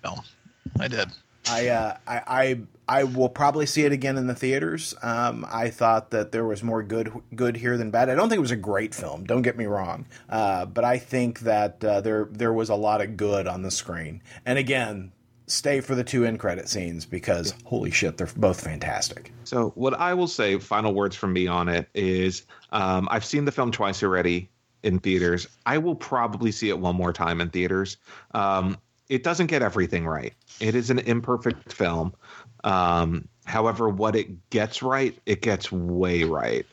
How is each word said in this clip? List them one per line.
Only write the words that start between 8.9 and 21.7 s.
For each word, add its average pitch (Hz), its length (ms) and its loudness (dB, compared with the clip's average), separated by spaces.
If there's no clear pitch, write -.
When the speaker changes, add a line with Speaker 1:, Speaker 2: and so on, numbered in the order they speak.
Speaker 2:
film. 92 300 -8
Don't 120 180 2
get 117 140 2
me 113 100 -4
wrong. 98 400 -2
Uh, 98 380 0
but 117 180 0
I 123 140 4
think 123 420 -2
that, 107 440 0
uh, 101 160 4
there, 107 300 0
there 113 220 0
was 113 180 0
a 104 60 4
lot 107 240 2
of 104 160 -4
good 101 320 0
on 90 140 -6
the 92 100 -4
screen. 82 500 -8
And 127 100 0
again, 117 540 -2
stay 139 320 0
for 131 160 -4
the 123 80 0
two 120 200 2
end 113 140 0
credit 92 300 -4
scenes 85 380 -6
because 87 480 -2
holy - 260 -2
shit, - 280 0
they're 82 180 -4
both 95 260 2
fantastic. - 720 -6
Speaker 3:
So 120 320 -2
what 131 200 0
I 175 200 0
will 180 140 0
say, 101 300 2
final 107 360 0
words 98 220 0
from 95 160 -2
me 90 160 2
on 87 200 0
it 85 240 0